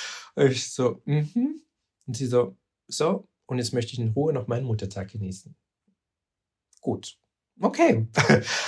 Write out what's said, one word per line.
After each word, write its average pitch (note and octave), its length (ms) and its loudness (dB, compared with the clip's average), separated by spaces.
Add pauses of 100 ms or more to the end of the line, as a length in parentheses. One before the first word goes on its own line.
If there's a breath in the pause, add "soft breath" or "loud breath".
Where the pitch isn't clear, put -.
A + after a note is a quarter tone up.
(340 loud breath)
Und C#3 160 4
ich A#2+ 220 -4
so, B2+ 320 0
„Mhm.“ A#3+ 580 0 (440)
Und A#2+ 100 -6
sie C3 100 -4
so, A#2+ 300 2 (320)
„So, F#3 400 -2 (180)
und B2 120 -4
jetzt A#2+ 140 -4
möchte A#2+ 200 -2
ich B2 60 -8
in A2+ 120 -2
Ruhe D3 220 0
noch A#2+ 140 -4
meinen B2 200 -2
Muttertag G2 460 -4
genießen.“ F#2+ 440 -10 (1200)
Gut. - 380 -8 (420)
Okay. B3 540 4
<laughs> - 300 4 (240 loud breath)